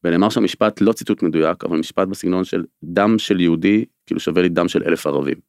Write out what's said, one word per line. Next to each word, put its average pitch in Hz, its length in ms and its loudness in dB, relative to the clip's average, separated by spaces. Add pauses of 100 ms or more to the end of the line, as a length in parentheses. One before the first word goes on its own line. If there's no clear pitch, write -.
ונאמר 85 240 4
שם 113 160 0
משפט, - 360 0
לא 107 120 4
ציטוט - 300 -4
מדויק, 80 420 0
אבל 85 140 -2
משפט 95 300 -2
בסגנון 92 360 -4
של 90 200 -4 (200)
"דם 101 340 2
של 95 220 -2
יהודי, 87 440 2 (220)
כאילו - 140 -4
שווה 82 220 0
לי 90 60 4
דם 87 200 0
של - 180 0
אלף 80 200 -2
ערבים". 71 280 -2 (140)